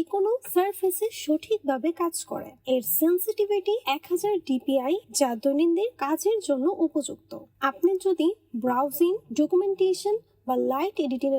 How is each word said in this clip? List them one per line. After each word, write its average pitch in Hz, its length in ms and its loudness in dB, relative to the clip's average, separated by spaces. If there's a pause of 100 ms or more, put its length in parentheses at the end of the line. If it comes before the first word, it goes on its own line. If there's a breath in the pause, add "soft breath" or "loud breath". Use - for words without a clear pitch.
(140)
কোনো 403 160 2 (220)
সারফেসে 381 560 0 (160)
সঠিকভাবে 302 640 -2 (140)
কাজ - 120 -2 (160)
করে। - 200 -10 (240)
এর 254 80 2 (160)
সেনসিটিভিটি 403 760 0 (220)
এক - 140 -10
হাজার 403 240 0 (160)
ডিপিআই, 269 440 0 (240)
যা 269 100 4 (160)
দৈনন্দিন 339 460 2 (140)
কাজের 370 340 0 (100)
জন্য 269 180 0 (200)
উপযুক্ত। - 460 -6 (380)
আপনি 359 220 2 (140)
যদি 339 220 2 (340)
ব্রাউজিং, 269 500 2 (260)
ডকুমেন্টেশন 381 760 2 (320)
বা 254 80 0 (180)
লাইট 320 320 -2
এডিটিং 269 340 -2